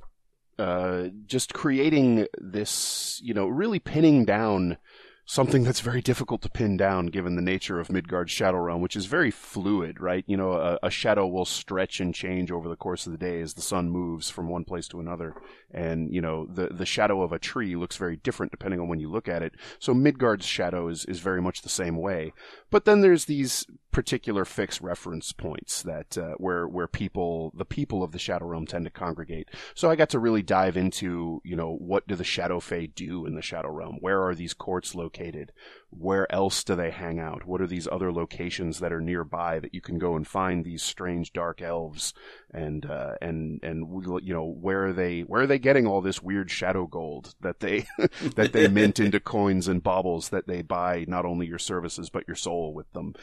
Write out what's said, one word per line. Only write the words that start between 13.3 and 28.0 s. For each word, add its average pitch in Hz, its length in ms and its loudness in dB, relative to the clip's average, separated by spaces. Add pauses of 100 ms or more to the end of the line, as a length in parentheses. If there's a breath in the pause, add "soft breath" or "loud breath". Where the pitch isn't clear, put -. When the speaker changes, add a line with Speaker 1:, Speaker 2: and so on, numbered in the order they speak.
Speaker 1:
as 80 140 -6
the 82 60 -14
sun 87 300 0
moves 85 400 -2
from 85 180 -6
one 87 160 -4
place 87 240 -6
to 90 120 -12
another. 82 340 -8 (380 loud breath)
And, 82 420 -2
you 90 60 0
know, 80 260 -2
the, 90 220 -4
the 90 180 -6
shadow 104 360 2
of 82 100 0
a 82 80 -2
tree 104 340 -4
looks 87 220 -4
very 85 200 -2
different - 360 -4
depending 92 260 -4
on 87 80 -2
when 82 140 -2
you 78 100 -6
look 107 180 -4
at 85 140 -2
it. 80 100 -4 (280 loud breath)
So 131 120 2
Midgard's 123 540 4
shadow 87 400 -2
is, 85 200 -6
is 90 120 -4
very 90 240 0
much 90 200 -2
the - 60 -12
same 85 280 -2
way. 82 360 -4 (380 loud breath)
But 208 140 6
then 208 160 8
there's 180 240 8
these 139 420 0 (240)
particular 113 540 0
fixed - 360 -4
reference 87 520 -6
points - 500 -6
that, 78 340 -8
uh, 80 200 -4
where, 87 320 0
where 87 180 -4
people, 85 720 -2
the 92 80 -4
people 117 380 -4